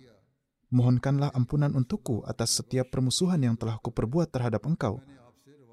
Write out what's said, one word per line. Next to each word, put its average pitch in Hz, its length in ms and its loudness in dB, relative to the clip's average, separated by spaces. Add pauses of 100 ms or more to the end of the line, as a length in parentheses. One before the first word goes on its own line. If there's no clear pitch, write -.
(680)
"Mohonkanlah 127 640 2
ampunan 143 400 0
untukku 131 560 -4
atas - 320 -2
setiap - 320 -2
permusuhan 156 480 0
yang 120 160 2
telah 113 240 -4
kuperbuat 127 520 -2
terhadap 120 360 -2
engkau." 123 320 -2 (720)